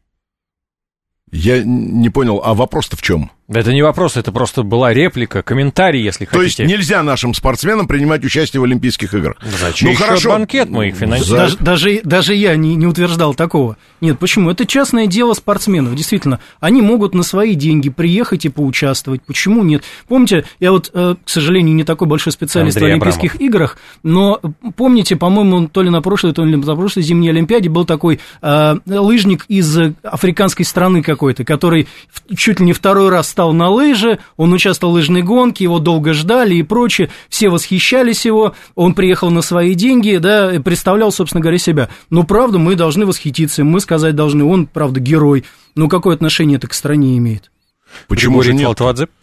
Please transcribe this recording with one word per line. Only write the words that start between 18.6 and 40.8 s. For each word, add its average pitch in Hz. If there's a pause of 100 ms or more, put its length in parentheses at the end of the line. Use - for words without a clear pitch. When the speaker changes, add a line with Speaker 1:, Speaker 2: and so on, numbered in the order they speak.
Speaker 3:
Почему 202
нет? 151 (240)
Помните, 240 (140)
я 180
вот, 185
э, 180
к -
сожалению, 165
не 160
такой 165
большой 151
специалист 156
Speaker 2:
Андрей 156
Speaker 3:
в -
Олимпийских 175
Speaker 2:
Абрамов. 277
Speaker 3:
играх, 170 (260)
но 196 (340)
помните, 240
по-моему, 180
то 190
ли 180
на 170
прошлой, 185
то 165
ли 156
на 143
прошлой 185
зимней 165
Олимпиаде 170
был 170
такой, 160 (240)
э, 151 (100)
лыжник 202
из, 170
э, 165 (100)
африканской 180
страны 180
какой-то, 139
который 160 (240)
в-, -
чуть 214
ли 180
не 175
второй 196
раз 175
стал 165
на 170
лыжи, 233 (160)
он 165
участвовал 180
в 170
лыжной 170
гонке, 233
его 170
долго 160
ждали 185
и 170
прочее. 220 (200)
Все -
восхищались 214
его, 220 (220)
он 175
приехал 180
на 170
свои 175
деньги, 214
да, 196
и 170
представлял, 190